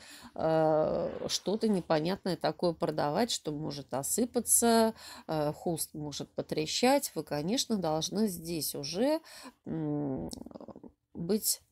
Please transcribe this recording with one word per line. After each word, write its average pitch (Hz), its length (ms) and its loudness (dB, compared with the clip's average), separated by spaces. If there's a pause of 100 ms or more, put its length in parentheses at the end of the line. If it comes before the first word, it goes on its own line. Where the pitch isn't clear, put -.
(340)
э, 156 920 2
что-то 220 400 0
непонятное 175 680 2
такое 165 380 0
продавать, 160 580 0
что - 200 -4
может 147 420 -6
осыпаться, 226 1040 2 (320)
э, 151 260 0
холст - 400 -4
может 147 360 -8
потрещать. 196 840 2
Вы, 156 100 -4
конечно, 190 540 0
должны 170 500 0
здесь 170 460 -4
уже, 190 460 0 (480)
м, 147 600 -2 (840)
быть 190 480 -2 (100)